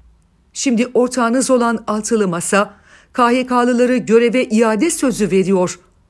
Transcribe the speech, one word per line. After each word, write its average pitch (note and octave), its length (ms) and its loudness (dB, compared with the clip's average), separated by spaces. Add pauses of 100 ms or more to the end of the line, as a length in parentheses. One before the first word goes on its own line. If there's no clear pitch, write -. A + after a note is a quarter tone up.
(520)
Şimdi A#3+ 420 -2
ortağınız B3 560 0
olan A#3 360 0
Altılı G#3+ 420 -2
Masa, G3 460 -2 (380)
K A#3+ 200 2
H B3+ 140 -2
K'lıları B3 500 2
göreve A#3 480 2
iade A3 460 0
sözü G3+ 400 -2
veriyor. F#3 500 0 (300)